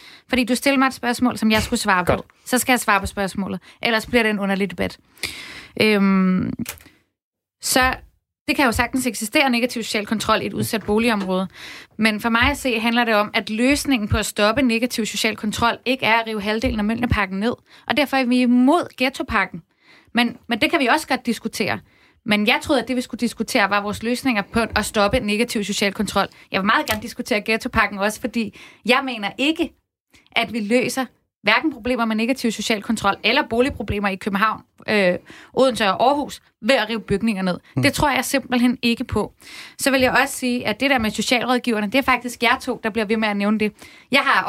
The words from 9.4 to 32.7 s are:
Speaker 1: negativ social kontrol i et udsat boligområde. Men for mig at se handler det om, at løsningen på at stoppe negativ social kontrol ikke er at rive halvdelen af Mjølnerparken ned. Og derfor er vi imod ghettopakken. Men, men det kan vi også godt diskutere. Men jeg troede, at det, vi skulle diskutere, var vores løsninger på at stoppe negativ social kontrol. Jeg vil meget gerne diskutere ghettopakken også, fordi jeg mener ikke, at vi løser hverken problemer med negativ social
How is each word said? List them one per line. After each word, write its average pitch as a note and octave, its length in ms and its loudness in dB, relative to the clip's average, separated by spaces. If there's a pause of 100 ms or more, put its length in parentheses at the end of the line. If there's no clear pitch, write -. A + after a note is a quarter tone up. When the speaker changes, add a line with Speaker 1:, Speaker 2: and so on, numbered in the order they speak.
Speaker 1:
negativ A#3+ 320 0
social G#3 240 -4
kontrol A3 360 0
i G3+ 40 -4
et G#3 60 -6
udsat G#3+ 340 -4
boligområde. G3+ 640 0 (500)
Men G#3+ 220 0
for A#3 80 -2
mig A#3 220 2
at C#4 80 -2
se A#3 220 -2
handler A#3 240 0
det A3 100 2
om, G#3 200 2
at A3 160 -2
løsningen B3 580 0
på A3+ 80 0
at G#3+ 100 -2
stoppe A3 360 2
negativ A3+ 440 0
social G#3+ 300 -2
kontrol A3 500 0
ikke C4 200 0
er A3+ 140 4
at A3+ 60 -4
rive G#3+ 160 -4
halvdelen A3 360 0
af G#3 60 0
Mjølnerparken G#3+ 560 0
ned. A3+ 140 0 (320)
Og A#3+ 100 0
derfor C#4 200 2
er C4+ 80 2
vi B3 180 4
imod B3+ 540 4
ghettopakken. A3+ 680 -2 (520)
Men, A#3 220 0 (120)
men A#3 120 -2
det D4+ 100 2
kan D#4+ 100 0
vi C4 60 2
også D4 220 2
godt B3 180 -4
diskutere. G#3+ 540 -4 (460)
Men G#3 200 2
jeg C4 160 4
troede, C4+ 200 2
at - 60 -8
det, B3+ 80 -2
vi B3+ 40 0
skulle - 180 -8
diskutere, G#3+ 520 0
var G3+ 100 0
vores G3+ 220 -6
løsninger A#3+ 400 -2 (100)
på A#3 80 0 (160)
at G#3+ 80 0
stoppe G3+ 360 2
negativ G#3 440 -2
social G3 280 -2
kontrol. G3 340 -2 (260)
Jeg G3 80 0
vil F#3+ 60 -2
meget C4+ 200 2
gerne G#3+ 160 -4
diskutere A#3 380 -4
ghettopakken G#3 580 -2
også, G#3 220 -2
fordi A3+ 400 -6 (260)
jeg B3+ 180 4
mener A3 340 -6
ikke, D#4+ 340 0 (600)
at G#3+ 200 -2
vi A#3 80 -4
løser A#3+ 440 0 (380)
hverken B3+ 300 2
problemer A#3+ 320 -2
med A3+ 120 -2
negativ A#3 360 0
social G#3 300 -4